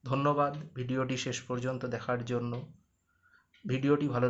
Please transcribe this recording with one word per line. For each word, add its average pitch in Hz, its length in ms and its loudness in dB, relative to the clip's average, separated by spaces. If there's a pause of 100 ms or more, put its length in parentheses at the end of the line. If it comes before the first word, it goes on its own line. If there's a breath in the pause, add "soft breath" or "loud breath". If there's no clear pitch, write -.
ধন্যবাদ 143 500 2 (240)
ভিডিওটি 127 400 0
শেষ 123 240 -2
পর্যন্ত 127 440 -4
দেখার 120 400 -2
জন্য। 120 280 -2 (1120 soft breath)
ভিডিওটি 143 420 4
ভালো 123 220 2